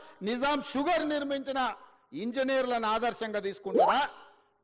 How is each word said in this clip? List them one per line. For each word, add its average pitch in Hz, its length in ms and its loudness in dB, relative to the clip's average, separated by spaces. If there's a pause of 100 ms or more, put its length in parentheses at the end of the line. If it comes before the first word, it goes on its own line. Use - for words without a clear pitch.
(220)
నిజాం 247 400 0
షుగర్ 311 460 0
నిర్మించిన 277 680 -2 (380)
ఇంజనీర్లను 247 760 0
ఆదర్శంగా 220 540 0
తీసుకుంటారా? 196 680 2 (560)